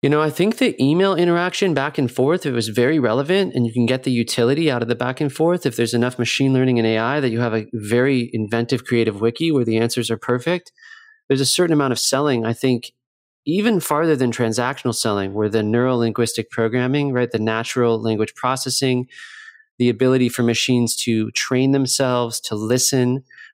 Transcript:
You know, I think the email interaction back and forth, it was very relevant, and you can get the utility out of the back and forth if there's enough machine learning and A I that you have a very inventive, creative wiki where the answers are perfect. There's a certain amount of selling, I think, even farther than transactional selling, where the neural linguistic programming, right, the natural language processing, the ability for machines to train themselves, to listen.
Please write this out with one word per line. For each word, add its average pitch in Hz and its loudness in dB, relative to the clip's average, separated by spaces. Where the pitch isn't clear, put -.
You 139 2
know, 151 2
I 156 2
think 196 0
the 247 0
email 175 4
interaction 175 0
back 139 -2
and 127 0
forth, 160 0
it 143 -4
was 117 -2
very 123 2
relevant, 143 0
and 123 0
you 110 -4
can 117 0
get 127 0
the 131 -2
utility 123 2
out 120 0
of 113 -4
the 120 2
back 123 -4
and 143 -2
forth 175 0
if 120 0
there's 117 -2
enough 123 0
machine 135 0
learning 131 2
and 113 2
A 110 2
I 123 0
that 135 0
you 113 -2
have 117 -2
a 110 -2
very 120 0
inventive, 117 -2
creative 110 0
wiki 117 0
where 135 2
the 113 0
answers 117 -2
are 113 -4
perfect. 143 -2
There's 135 2
a 135 2
certain 170 2
amount 143 2
of 113 -4
selling, 131 0
I 113 0
think, 123 -2
even 202 2
farther 160 2
than 127 0
transactional 120 -2
selling, 101 -2
where 107 0
the 110 0
neural 120 0
linguistic 117 -2
programming, 127 0
right, 123 0
the 113 -2
natural 113 0
language 110 -2
processing, 127 -2
the 123 4
ability 127 2
for 120 -2
machines 117 2
to 110 -2
train 135 0
themselves, 127 0
to - -6
listen. 123 0